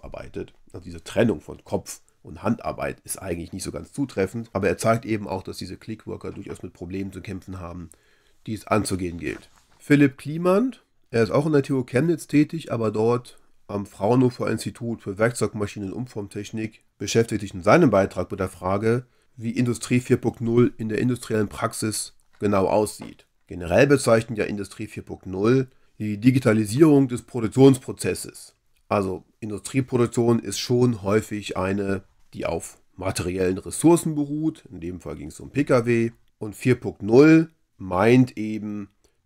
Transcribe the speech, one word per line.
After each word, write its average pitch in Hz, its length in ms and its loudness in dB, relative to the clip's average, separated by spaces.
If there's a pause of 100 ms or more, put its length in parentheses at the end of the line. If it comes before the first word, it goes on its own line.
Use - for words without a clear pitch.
arbeitet. - 500 -14 (180)
Also 92 120 -16
diese 85 200 -16
Trennung 101 380 0
von - 220 -18
Kopf - 380 -8 (200)
und - 220 -16
Handarbeit 73 640 -6
ist - 140 -12
eigentlich 85 340 -8
nicht 95 100 -10
so - 80 -8
ganz 76 200 -12
zutreffend, 117 640 -6
aber 98 140 0
er 90 100 0
zeigt 113 280 0
eben 104 220 -4
auch, 92 140 -8
dass - 160 -14
diese 95 200 -12
Clickworker 98 540 -14
durchaus - 300 -14
mit 123 120 -16
Problemen 95 380 -8
zu 95 100 -14
kämpfen 92 380 -12
haben, 85 300 -14 (560)
die 113 80 -8
es 101 140 -12
anzugehen 92 500 -2
gilt. 73 320 -10 (300)
Philipp 143 380 4
Kliemann, 180 580 -2 (340)
er 117 140 2
ist 107 80 -2
auch 143 160 2
in 156 60 0
der 139 100 4
T 143 100 -6
U 131 100 0
Chemnitz 151 440 0
tätig, 151 440 0
aber 110 200 -2
dort 117 480 -2 (300)
am 101 160 -6
Fraunhofer 120 640 2
Institut 110 520 -6
für 98 160 -8
Werkzeugmaschinen 104 760 -2
und - 60 -10
Umformtechnik, 107 880 -10 (140)
beschäftigt 110 440 0
sich 101 120 -10
in 90 100 -10
seinem 135 260 8
Beitrag 98 420 2
mit 95 80 -6
der 92 80 -2
Frage, 107 580 -2 (300)
wie 113 160 -8
Industrie 123 480 0
vier 123 180 2
Punkt - 220 -4
null 117 380 2
in 113 100 -6
der 107 120 -4
industriellen 113 500 -2
Praxis - 640 -6 (260)
genau 107 280 2
aussieht. - 580 -2 (220)
Generell 87 380 2
bezeichnet 131 520 2
ja 104 80 -2
Industrie 101 420 -8
vier - 160 -14
Punkt - 220 -16
null 113 420 2 (320)
die 107 180 -4
Digitalisierung 123 920 4
des 123 140 -8
Produktionsprozesses. 120 1300 2 (320)
Also 95 380 -2 (160)
Industrieproduktion 117 960 0
ist - 200 -8
schon 120 420 0
häufig 104 560 -2
eine, 98 460 -2 (300)
die - 120 -8
auf - 320 -6 (180)
materiellen 92 640 -2
Ressourcen 160 580 2
beruht. 151 560 -4
In 90 80 -14
dem 85 220 -10
Fall 78 160 -12
ging 73 100 -12
es - 140 -18
um 71 80 -16
P 143 160 -2
K 123 200 2
W. 117 260 0 (260)
Und 107 180 -12
vier 123 200 2
Punkt 101 280 -8
null 156 460 8 (280)
meint 107 600 4
eben, 104 520 -8 (360)